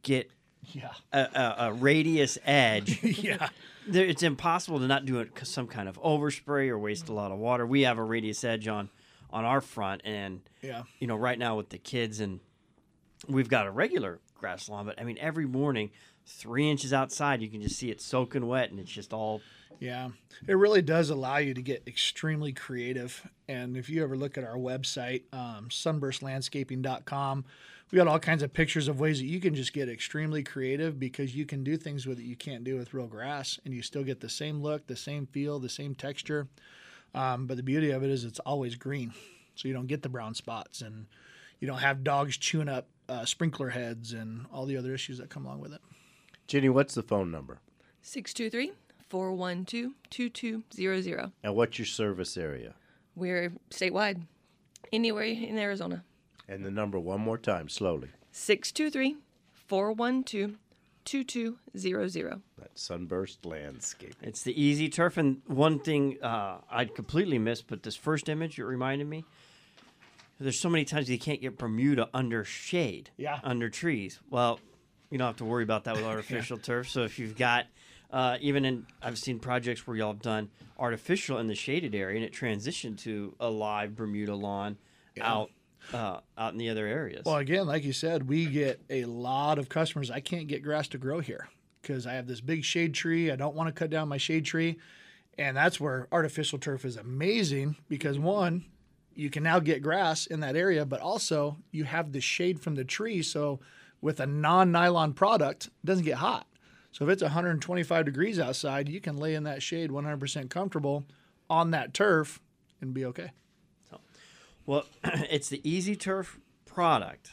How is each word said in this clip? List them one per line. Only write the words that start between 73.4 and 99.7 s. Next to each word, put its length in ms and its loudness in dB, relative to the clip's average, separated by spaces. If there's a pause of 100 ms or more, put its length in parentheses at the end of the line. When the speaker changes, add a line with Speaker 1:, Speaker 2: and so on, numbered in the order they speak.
Speaker 1:
under 280 0
trees. 500 -2 (100)
Well, 300 2 (500)
you 80 -4
don't 100 2
have 80 -4
to 80 -8
worry 200 0
about 200 0
that 120 -2
with 80 -2
Speaker 2:
<laughs> 20 -2
Speaker 1:
artificial 520 -4
turf. 320 -4
So 140 0
if 140 -6
you've 180 -8
got, 300 2 (440)
uh, 300 2
even 240 2
in, 220 0 (160)
I've 160 -4
seen 200 -4
projects 480 -2
where 100 -4
y'all 160 0
have 100 -10
done 280 -2 (280)
artificial 600 0
in 80 -2
the 80 -2
shaded 400 -2
area, 220 -2
and 80 -2
it 100 -8
transitioned 640 -4
to 420 -6
a 80 0
live 480 -2
Bermuda 380 -4
lawn 420 -4 (400)
Speaker 2:
Yeah. 160 0
Speaker 1:
out, 180 -2 (440)
uh, 260 -4 (160)
out 160 -4
in 60 -6
the 100 -2
other 180 -2
areas. 380 -4
Speaker 2:
Well, 120 2
again, 300 0
like 180 0
you 100 -2
said, 340 0
we 180 2
get 340 0 (100)
a 160 0
lot 520 0
of 120 -4
customers, 400 -2
"I 100 -6
can't 280 -6
get 140 -4
grass 260 -2
to 100 -8
grow 220 -4
here 280 -10 (340)
'cause 240 -4
I 80 -4
have 120 -6
this 160 -8
big 220 -2
shade 280 2
tree. 380 2
I 60 0
don't 180 -2
wanna 180 -2
cut 160 -4
down 200 0
my 100 -2
shade 260 2
tree." 320 0 (640)
And 180 0
that's 240 4
where 320 -2
artificial 460 2
turf 260 -4
is 120 -4
amazing 800 0 (120)
because, 300 0
one, 460 2 (500)
you 160 -2
can 120 -2
now 180 6
get 220 4